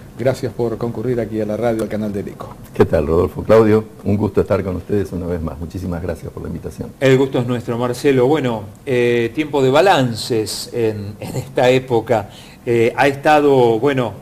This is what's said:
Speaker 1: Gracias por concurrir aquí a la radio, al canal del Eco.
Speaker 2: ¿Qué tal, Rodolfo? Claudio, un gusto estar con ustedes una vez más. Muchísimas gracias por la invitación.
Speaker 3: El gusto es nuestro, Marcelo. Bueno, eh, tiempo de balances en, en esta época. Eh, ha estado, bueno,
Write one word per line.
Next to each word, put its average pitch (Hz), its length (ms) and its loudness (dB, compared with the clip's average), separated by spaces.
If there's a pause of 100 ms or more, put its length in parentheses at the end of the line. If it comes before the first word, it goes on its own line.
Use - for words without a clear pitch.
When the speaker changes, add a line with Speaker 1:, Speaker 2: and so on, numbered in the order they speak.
(180)
Speaker 1:
Gracias 127 360 -2
por 113 240 -4
concurrir 117 420 -4
aquí 107 220 -4
a 104 40 -2
la 104 120 -4
radio, 110 260 -2
al 104 60 -6
canal 107 240 -4
del 98 160 -6
Eco. - 260 -16 (180)
Speaker 2:
¿Qué - 120 4
tal, 78 220 0
Rodolfo? 87 360 0
Claudio, 107 400 6 (220)
un 101 100 2
gusto - 240 -2
estar 95 240 0
con 90 140 -6
ustedes 98 340 -4
una 90 140 -6
vez 85 160 -4
más. 78 180 -8
Muchísimas 85 420 -8
gracias 85 300 -8
por 80 120 -12
la 80 40 -10
invitación. - 500 -10
Speaker 3:
El 135 200 4
gusto 135 220 0
es 117 60 -2
nuestro, 120 320 -4
Marcelo. 123 480 2
Bueno, 127 360 0 (240)
eh, 120 500 0
tiempo 147 260 -2
de 131 80 4
balances 127 1000 2
en, 107 480 -4
en - 160 -10
esta 127 360 0
época. 117 580 0 (360)
Eh, 117 300 2
ha 135 140 4
estado, 139 720 4
bueno, 127 400 0